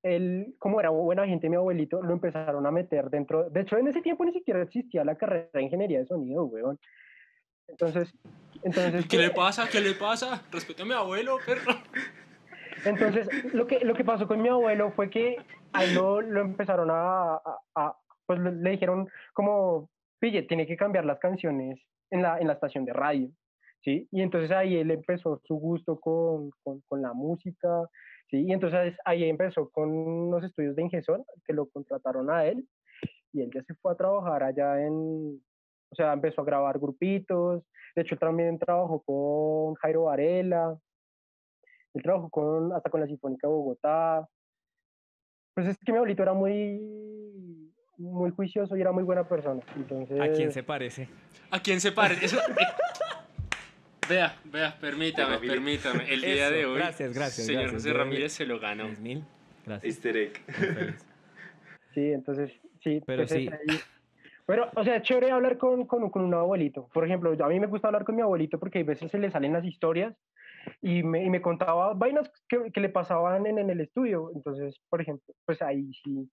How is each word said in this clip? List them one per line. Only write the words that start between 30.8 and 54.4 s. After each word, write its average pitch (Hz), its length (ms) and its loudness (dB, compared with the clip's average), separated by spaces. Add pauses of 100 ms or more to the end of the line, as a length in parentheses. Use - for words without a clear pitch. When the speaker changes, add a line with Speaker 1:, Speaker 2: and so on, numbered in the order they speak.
Speaker 1:
Ingesol, 175 400 -2 (220)
que 156 80 -2
lo 147 160 -2
contrataron 131 600 -4
a 160 160 2
él, 247 220 -2 (640)
y 143 100 -2
él 120 120 -4
ya 131 100 -6
se 170 120 -12
fue 180 180 -2
a - 20 0
trabajar 180 480 0
allá 143 420 2
en, 156 560 -4 (480)
o - 60 -18
sea, 156 180 2
empezó 151 280 0
a 139 40 -4
grabar 139 340 2
grupitos. 175 840 0 (320)
De 170 60 2
hecho, 160 140 -2
él - 40 -14
también 165 400 2
trabajó 175 440 0
con 151 720 0
Jairo 160 280 2
Varela, 165 760 2 (1160)
él 135 100 -8
trabajó 170 260 0
con, 160 440 0
hasta 165 160 -4
con 160 100 0
la 147 80 0
Sinfónica 139 400 -4
de 156 60 2
Bogotá. 156 760 0 (1300)
Pues 185 140 0
es 196 120 -2
que - 140 -2
mi 226 40 4
abuelito 202 260 2
era 190 100 4
muy, 202 460 0 (1160)
muy 180 340 -2
juicioso 196 460 -2
y 190 40 0
era 185 100 4
muy 185 120 0
buena 180 240 0
persona, 147 340 -2 (140)
entonces 135 440 -4
Speaker 3:
¿A 147 140 4
quién 156 180 2
se 135 100 -6
parece? 131 460 -6 (420)
Speaker 2:
¿A 190 120 -2
quién 190 200 2
se 196 120 2
parece? 190 320 4
Eso, 185 120 0
eh. 640 40 2 (1700)
Vea, 175 360 2